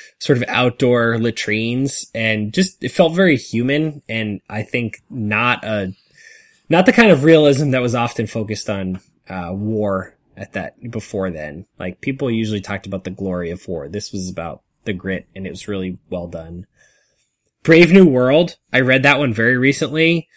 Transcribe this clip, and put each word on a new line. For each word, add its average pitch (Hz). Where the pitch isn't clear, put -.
sort 131
of 120
outdoor 120
latrines, 117
and 110
just, -
it -
felt 165
very 175
human, 143
and 107
I 107
think 117
not 110
a, 101
not 175
the 254
kind 226
of 135
realism 151
that 127
was 120
often 120
focused 107
on, 95
uh, 90
war 101
at -
that, 87
before 101
then. 76
Like, 92
people 135
usually 110
talked 98
about 98
the 95
glory 92
of 90
war. 78
This 101
was 92
about 82
the 107
grit, 92
and 95
it 82
was 90
really 92
well 87
done. 85
Brave 165
New 190
World. 135
I 127
read 131
that 139
one 139
very 113
recently. 156